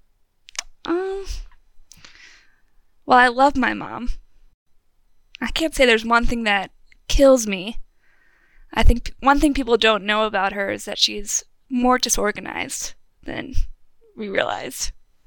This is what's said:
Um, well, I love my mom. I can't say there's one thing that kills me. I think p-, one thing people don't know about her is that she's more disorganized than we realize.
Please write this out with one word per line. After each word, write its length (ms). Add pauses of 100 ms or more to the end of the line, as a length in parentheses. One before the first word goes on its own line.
(840)
Um, 400 (1800)
well, 120
I 100
love 280
my 180
mom. 360 (1300)
I 80
can't 260
say 120
there's 180
one 220
thing 180
that 260 (380)
kills 380
me. 320 (920)
I 100
think 220
p-, 160
one 200
thing 140
people 220
don't 280
know 220
about 260
her 180
is 140
that 140
she's 460 (240)
more 300
disorganized 960 (280)
than 320 (640)
we 120
realize. 640 (340)